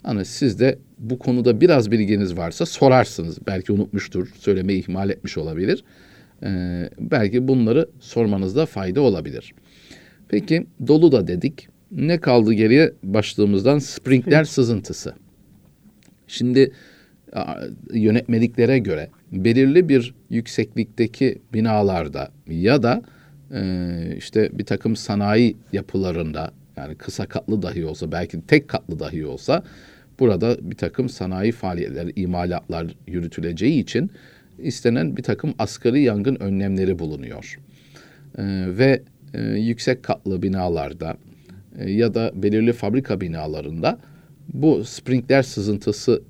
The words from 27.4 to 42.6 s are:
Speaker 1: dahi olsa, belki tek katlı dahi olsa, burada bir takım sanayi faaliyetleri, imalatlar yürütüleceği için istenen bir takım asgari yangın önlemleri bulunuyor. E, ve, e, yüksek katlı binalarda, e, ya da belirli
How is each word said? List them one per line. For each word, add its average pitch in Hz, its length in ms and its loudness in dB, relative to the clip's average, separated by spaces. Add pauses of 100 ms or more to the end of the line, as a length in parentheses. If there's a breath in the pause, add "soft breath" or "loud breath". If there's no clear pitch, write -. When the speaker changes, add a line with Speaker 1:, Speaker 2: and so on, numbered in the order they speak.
Speaker 1:
dahi 82 240 -6
olsa, 78 260 -8
belki 85 340 -6
tek - 220 -6
katlı - 300 -10
dahi 78 280 -10
olsa, 135 360 -6 (580 loud breath)
burada 113 400 0
bir - 160 -12
takım 123 320 -6
sanayi 92 440 -4
faaliyetleri, 85 640 -8
imalatlar 87 720 -6 (200)
yürütüleceği 87 760 -4
için 139 280 -4 (480 loud breath)
istenen 131 580 -2
bir 123 60 -8
takım - 360 -4
asgari 120 440 0
yangın 113 380 0
önlemleri 95 580 0
bulunuyor. 110 600 -10 (800 soft breath)
E, 104 40 -6 (360)
ve, 135 240 4 (320)
e, 113 80 -6
yüksek 117 600 -2
katlı 95 400 -2
binalarda, 85 760 -4 (600 loud breath)
e, 98 120 -6
ya 107 240 2
da 113 200 -2
belirli 107 380 2